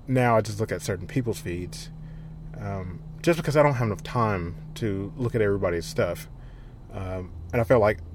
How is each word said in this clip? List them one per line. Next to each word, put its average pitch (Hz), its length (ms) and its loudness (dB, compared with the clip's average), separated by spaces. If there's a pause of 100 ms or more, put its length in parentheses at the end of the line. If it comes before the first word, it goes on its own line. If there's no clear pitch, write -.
now 123 280 6
I 110 60 6
just 104 180 -4
look 110 120 0
at 90 100 -2
certain 95 260 -4
people's 117 320 -2
feeds, 87 520 -6 (680)
um, 98 420 -6 (200)
just 165 160 4
because 151 180 0
I 151 80 8
don't 147 120 6
have 120 120 2
enough 98 160 -2
time 98 520 0 (200)
to 98 400 -2
look 120 200 -2
at 113 60 4
everybody's 95 440 2
stuff. 87 440 -2 (640)
Um, 92 400 -6 (220)
and 123 80 2
I - 20 4
feel, 123 160 6
like, 107 200 6 (160)